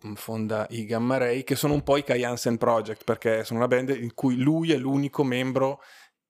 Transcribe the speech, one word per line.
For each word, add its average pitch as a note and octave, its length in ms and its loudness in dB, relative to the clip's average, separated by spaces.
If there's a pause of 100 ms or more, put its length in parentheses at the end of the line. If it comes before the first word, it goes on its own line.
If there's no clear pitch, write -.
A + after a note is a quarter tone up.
mm, G#2+ 80 -10
fonda A2 560 -4
i A2+ 160 -8
Gamma A#2 320 0
Ray, B2 240 -2
che C3+ 140 -2
sono D3 180 0
un C#3+ 80 0
po' C#3 160 4
i C#3+ 60 -2
Kai B2 200 0
Hansen A#2+ 320 0
Project, A2+ 480 0
perché A2 400 0
sono A2+ 140 -4
una B2 100 2
band B2+ 220 2
in A#2+ 240 -4
cui B2+ 240 2
lui D#3+ 340 2
è D3 60 6
l'unico C#3 460 0
membro C3 580 0 (480)